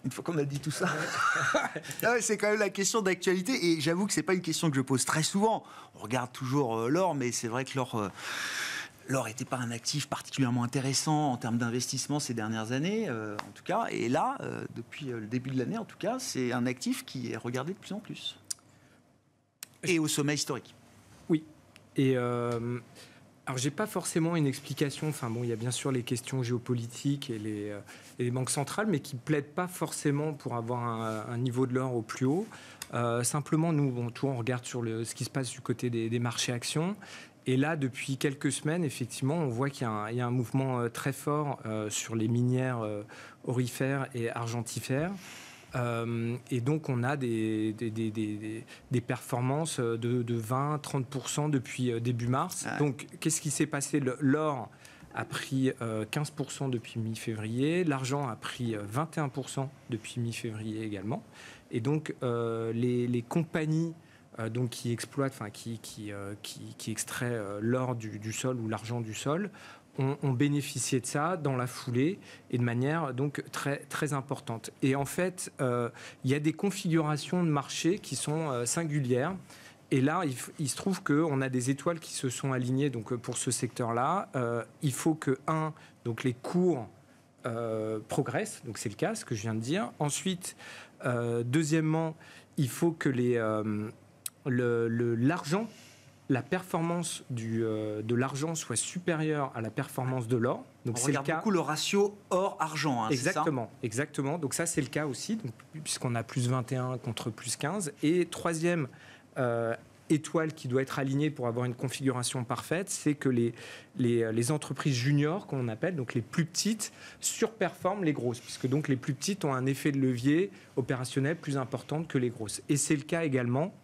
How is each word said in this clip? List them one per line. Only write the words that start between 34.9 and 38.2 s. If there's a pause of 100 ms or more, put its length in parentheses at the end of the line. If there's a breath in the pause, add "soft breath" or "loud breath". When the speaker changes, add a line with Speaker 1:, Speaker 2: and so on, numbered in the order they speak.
Speaker 2:
ce
qui
se
passe
du
côté
des,
des
marchés
actions. (500 loud breath)
Et
là,
depuis
quelques